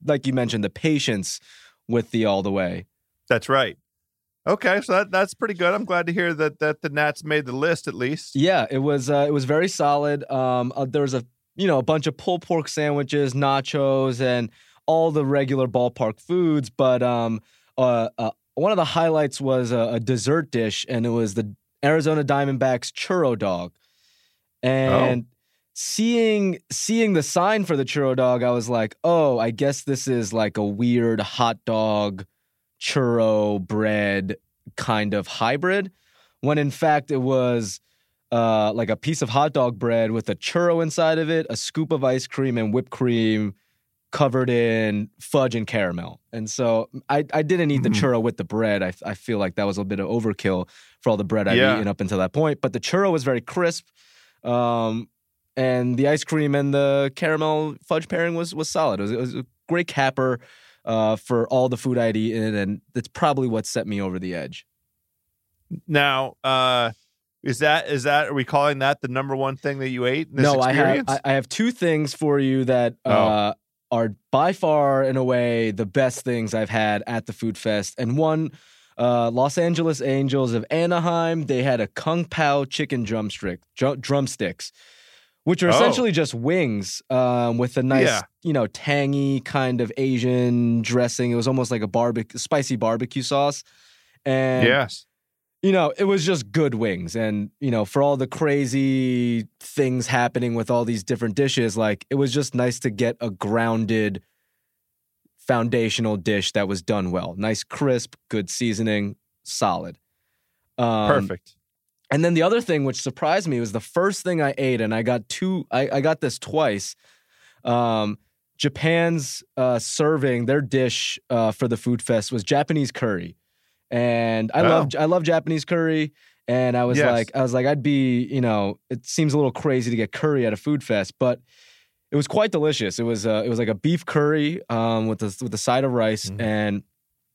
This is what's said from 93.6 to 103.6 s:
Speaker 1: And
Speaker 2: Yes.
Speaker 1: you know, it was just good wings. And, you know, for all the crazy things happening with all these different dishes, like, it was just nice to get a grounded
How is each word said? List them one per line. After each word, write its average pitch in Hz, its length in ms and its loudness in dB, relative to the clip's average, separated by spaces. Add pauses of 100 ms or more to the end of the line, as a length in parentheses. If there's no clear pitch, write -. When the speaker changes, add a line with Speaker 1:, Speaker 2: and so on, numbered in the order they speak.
Speaker 1:
And 131 420 2
Speaker 2:
Yes. 127 380 0 (600)
Speaker 1:
you 196 60 4
know, 165 260 4
it 196 80 -2
was 196 220 2
just 139 240 -2
good 143 240 2
wings. 92 400 -2
And, 107 360 -2 (100)
you 139 100 -2
know, 110 140 0
for 139 180 0
all 143 140 2
the 131 100 -2
crazy 131 1200 0 (140)
things 127 480 -2
happening 123 480 0
with 113 160 -2
all 120 120 2
these 110 200 -2
different 113 320 -4
dishes, 127 400 0
like, 107 340 0
it 139 60 -2
was 139 180 0
just 143 180 -2
nice 123 280 0
to 123 100 -2
get 117 300 0
a 117 100 -4
grounded 107 920 0 (1160)